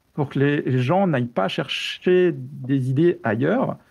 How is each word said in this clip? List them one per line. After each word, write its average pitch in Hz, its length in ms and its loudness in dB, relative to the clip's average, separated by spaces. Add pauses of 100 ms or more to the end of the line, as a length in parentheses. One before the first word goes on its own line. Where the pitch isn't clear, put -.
(140)
pour 143 160 -4
que - 80 -4
les 143 400 2
gens 170 280 2
n'aillent 127 200 0
pas 185 220 -2
chercher 180 840 0
des 135 540 -4
idées 156 360 2
ailleurs, 147 520 0 (140)